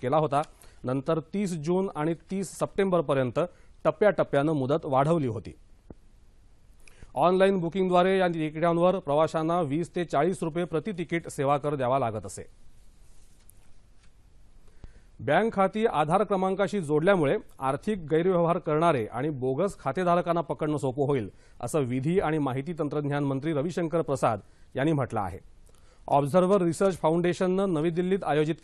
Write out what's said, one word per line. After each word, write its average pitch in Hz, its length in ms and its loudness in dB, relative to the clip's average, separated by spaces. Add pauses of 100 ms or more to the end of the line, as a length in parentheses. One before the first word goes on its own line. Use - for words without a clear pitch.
केला 127 140 0
होता. 147 260 2 (420)
नंतर 135 360 -2 (140)
तीस 196 180 -2
जून 175 440 0
आणि 151 180 -2 (160)
तीस 190 240 -6
सप्टेंबरपर्यंत 147 840 0 (440)
टप्प्याटप्प्यानं 160 680 2
मुदत 147 340 0
वाढवली 147 400 2
होती. 110 280 -8 (1600)
ऑनलाइन 185 460 4
बुकिंगद्वारे 185 580 2
या 180 100 2
तिकिटांवर 170 680 2
प्रवाशांना 160 640 0
वीस 156 360 -4
ते 175 80 -2
चाळीस 160 380 0
रुपये 170 220 -4
प्रति 160 280 -4
तिकीट 170 360 -6
सेवा 143 300 0
कर 147 160 -4
द्यावा 131 240 0
लागत 107 280 -4
असे. - 400 -16 (2500)
बँक 165 320 2
खाती 196 340 2
आधार 160 380 2
क्रमांकाशी 190 560 0
जोडल्यामुळे 156 560 2 (220)
आर्थिक 143 400 -2
गैरव्यवहार 170 600 2
करणारे 151 480 2
आणि 131 240 -4
बोगस 131 480 -2
खातेधारकांना 170 600 0
पकडणं 151 360 -2
सोपं 135 300 -2
होईल, 127 240 0 (300)
असं 151 200 -2
विधी 131 400 0
आणि 156 180 0
माहिती 139 400 -4
तंत्रज्ञान 147 460 -2
मंत्री 135 280 -2
रविशंकर 165 500 -2
प्रसाद 123 380 0 (360)
यांनी 143 160 2
म्हटलं 117 280 -2
आहे. 92 180 -6 (720)
ऑब्झर्व्हर 180 540 4
रिसर्च 175 360 2
फाउंडेशननं 180 760 0
नवी 156 160 0
दिल्लीत 180 360 0
आयोजित 151 380 2